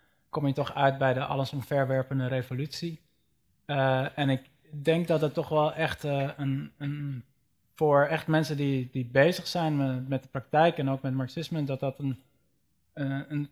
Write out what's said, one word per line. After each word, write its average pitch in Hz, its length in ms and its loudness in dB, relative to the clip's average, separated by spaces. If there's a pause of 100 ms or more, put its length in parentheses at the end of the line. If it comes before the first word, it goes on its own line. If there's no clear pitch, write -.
(300)
kom 147 180 -2
je 139 60 2
toch 135 220 -4
uit 139 220 2
bij 135 160 2
de 139 120 -2
alles 139 280 -4
omverwerpende 131 720 -2
revolutie. 131 720 -6 (680)
Eh, 135 520 0
en 139 120 2
ik 131 200 0 (200)
denk 160 380 0
dat 156 140 2
het 151 120 0
toch 156 160 -4
wel 151 240 2
echt, 156 300 -2
eh, 139 340 0
een, 139 400 -4
een, 143 460 -8 (520)
voor 143 300 6
echt 156 220 -2
mensen 156 300 2
die, 135 340 0
die 131 140 -4
bezig 143 420 4
zijn 156 300 0
met, 131 320 -2
met 135 140 -2
de - 60 -20
praktijk 156 480 2
en 139 120 0
ook 135 120 -2
met 131 120 -2
marxisme, 147 500 -4
dat 135 160 -2
dat - 200 -4
een, 139 220 -4 (720)
eh, 139 340 -4
een, 147 240 -4